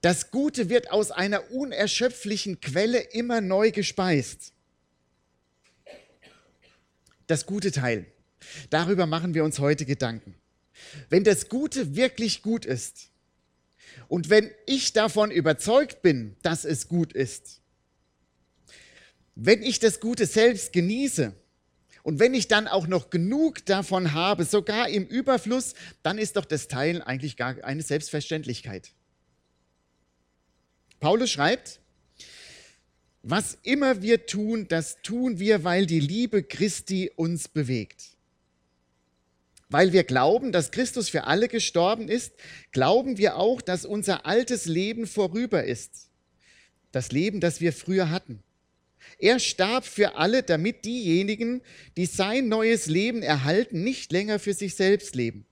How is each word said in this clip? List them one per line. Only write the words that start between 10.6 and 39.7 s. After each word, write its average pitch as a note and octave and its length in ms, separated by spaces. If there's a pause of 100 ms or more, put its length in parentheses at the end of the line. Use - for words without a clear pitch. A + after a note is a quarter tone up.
Wenn F#3 160
das - 240
Gute B3 480
wirklich A3+ 460
gut A3+ 220
ist - 440 (1000)
und E3+ 220
wenn G#3+ 200 (160)
ich - 280
davon G#3+ 360
überzeugt E3+ 680
bin, A#2+ 420
dass E3 220
es D3+ 240
gut E3+ 240
ist, - 480 (1700)
wenn G3+ 280
ich A#3+ 180
das A3+ 200
Gute A#3 240
selbst A3 480
genieße F3+ 640 (680)
und D#3 160
wenn A#3+ 140
ich B3+ 160
dann G#3+ 200
auch F3+ 180
noch F3+ 240
genug B3+ 560
davon F#3 480
habe, F3 320
sogar G#3 420
im F#3+ 180
Überfluss, B3+ 680 (280)
dann F#3 140
ist G#3+ 200
doch F#3 100
das D3+ 220
Teilen D3+ 340
eigentlich C3 340
gar B2+ 280
eine C#3+ 180
Selbstverständlichkeit. C#3+ 1080 (2000)
Paulus A3 320
schreibt, D3+ 500 (1400)
„Was E3 400
immer C4 380
wir A3+ 240
tun, G#3+ 440
das E3 340
tun A#3+ 360
wir, G3+ 260
weil F3+ 200
die D#3+ 160
Liebe G#3 420
Christi - 720
uns E3 320
bewegt.“ B2+ 580 (1600)
Weil E3+ 260